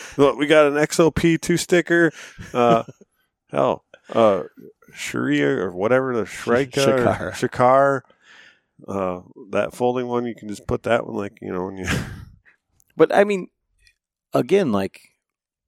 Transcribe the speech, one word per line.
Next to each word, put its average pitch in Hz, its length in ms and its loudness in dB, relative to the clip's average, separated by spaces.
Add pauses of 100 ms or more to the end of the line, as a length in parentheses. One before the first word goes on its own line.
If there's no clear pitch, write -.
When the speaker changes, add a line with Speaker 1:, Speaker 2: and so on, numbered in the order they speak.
(180)
Speaker 1:
look, 135 200 4
we 147 80 -2
got 151 220 6
an 143 100 0
X 151 220 0
O 160 100 6
P 165 300 0
two 175 180 -2
sticker. 170 540 2 (420)
Uh, 117 300 4 (340)
<laughs> - 320 -20
hell, 135 360 -2 (280)
uh, 104 300 2 (500)
Sharia 143 560 -4
or 95 220 -4
whatever, 120 440 -2
the 104 100 -2
Shrika 131 600 -2
Speaker 2:
Shakar. 120 360 0
Speaker 1:
or 90 100 -8
Shakar. 131 680 2 (840)
Uh, 92 340 -6 (280)
that 101 240 -4
folding 123 340 -4
one, 120 200 -4
you 113 80 -10
can 107 120 -18
just 101 200 -14
put 120 160 -4
that 117 240 -2
one, 113 80 -10
like, 101 260 -10
you 98 100 -10
know, 92 140 -6
when 98 120 -12
you 90 100 -10 (540)
<laughs> - 540 -20
Speaker 2:
But, 160 180 4
I 202 100 6
mean, 202 240 -4 (840)
again, 139 380 0
like, 95 300 -4 (680)